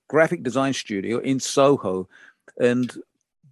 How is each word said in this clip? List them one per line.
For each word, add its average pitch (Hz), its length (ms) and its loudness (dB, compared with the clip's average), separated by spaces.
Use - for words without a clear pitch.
graphic 160 340 2
design 135 300 -2
studio 101 460 -4
in 131 200 -2
Soho, 110 680 2
and 123 340 2